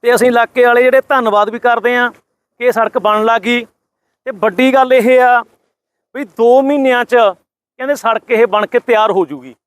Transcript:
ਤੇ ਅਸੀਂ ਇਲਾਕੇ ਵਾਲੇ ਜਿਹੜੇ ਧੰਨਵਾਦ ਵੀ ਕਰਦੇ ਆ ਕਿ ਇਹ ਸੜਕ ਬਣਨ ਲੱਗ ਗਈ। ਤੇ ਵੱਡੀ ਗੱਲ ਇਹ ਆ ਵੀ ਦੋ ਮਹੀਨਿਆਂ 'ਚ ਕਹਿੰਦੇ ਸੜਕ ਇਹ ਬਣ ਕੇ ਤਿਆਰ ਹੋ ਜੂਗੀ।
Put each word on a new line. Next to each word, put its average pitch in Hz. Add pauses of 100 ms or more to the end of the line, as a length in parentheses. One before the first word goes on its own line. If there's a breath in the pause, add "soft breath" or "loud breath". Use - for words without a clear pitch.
ਤੇ 240
ਅਸੀਂ 226
ਇਲਾਕੇ 240
ਵਾਲੇ 240
ਜਿਹੜੇ 254
ਧੰਨਵਾਦ 214
ਵੀ 226
ਕਰਦੇ 240
ਆ 247
ਕਿ -
ਇਹ 247
ਸੜਕ 226
ਬਣਨ 214
ਲੱਗ 226
ਗਈ। 240 (600)
ਤੇ 262
ਵੱਡੀ 220
ਗੱਲ 262
ਇਹ 254
ਆ 247 (760)
ਵੀ 277 (140)
ਦੋ 240
ਮਹੀਨਿਆਂ 269
'ਚ -
ਕਹਿੰਦੇ 240
ਸੜਕ 226
ਇਹ 226
ਬਣ 208
ਕੇ 240
ਤਿਆਰ 214
ਹੋ 185
ਜੂਗੀ। 131 (120)